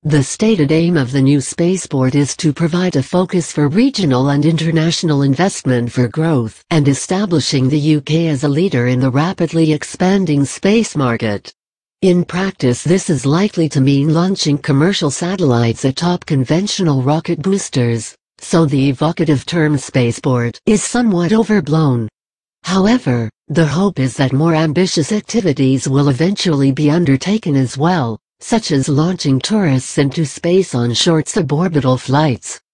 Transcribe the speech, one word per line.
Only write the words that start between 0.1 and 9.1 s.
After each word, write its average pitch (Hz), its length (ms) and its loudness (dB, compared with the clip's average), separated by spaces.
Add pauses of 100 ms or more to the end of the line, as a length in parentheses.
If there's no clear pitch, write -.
stated 180 480 0
aim 170 260 2
of 127 140 0
the 139 100 0
new 139 200 4
spaceport 147 720 -2
is 143 220 0
to 151 160 0
provide 170 420 -2
a 175 80 0
focus 180 480 -2
for 147 160 0
regional 156 640 2
and 143 160 2
international 160 760 0
investment 131 680 0
for 123 160 0
growth 139 640 -2
and 151 160 2
establishing 147 840 0
the 151 120 2
U 151 200 2
K 160 280 0
as 143 160 -2
a 143 40 0
leader 143 380 0
in 127 140 0
the 131 100 2